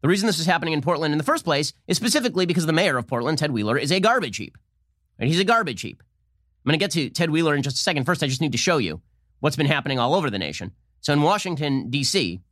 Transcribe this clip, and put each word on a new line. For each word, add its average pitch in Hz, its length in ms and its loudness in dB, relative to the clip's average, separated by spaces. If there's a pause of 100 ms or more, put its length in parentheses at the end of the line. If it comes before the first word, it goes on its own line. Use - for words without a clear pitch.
The 143 60 2
reason 196 200 2
this 165 100 0
is 160 80 -2
happening 165 280 2
in 147 80 0
Portland 151 300 0
in 151 60 0
the 147 60 -2
first - 200 0
place 151 280 0 (160)
is 185 80 2
specifically 214 500 0
because 175 180 0
the 160 80 0
mayor 160 240 2
of 120 120 -6
Portland, 131 300 -2
Ted 156 120 -2
Wheeler, 107 260 0
is 135 140 -2
a 185 80 2
garbage 196 380 0
heap. - 200 -10 (640)
Right? - 80 -2
He's 165 140 2
a 202 40 2
garbage 190 360 0
heap. - 200 -12 (640)
I'm - 40 0
gonna 151 100 4
get 202 140 0
to 151 180 -2
Ted 170 200 -2
Wheeler 156 260 2
in 143 80 0
just 139 140 -4
a - 20 -4
second. 147 240 -2
First, 165 180 0
I 147 60 0
just 131 120 -2
need 151 120 0
to 117 60 -4
show 175 200 2
you 80 220 -4 (400)
what's 151 160 0
been 151 100 0
happening 139 320 0
all 127 160 2
over 160 160 0
the 101 80 -4
nation. 82 340 -6 (280)
So - 120 0
in 147 100 4
Washington, 151 680 0
D 135 140 -2
C 92 360 -2 (120)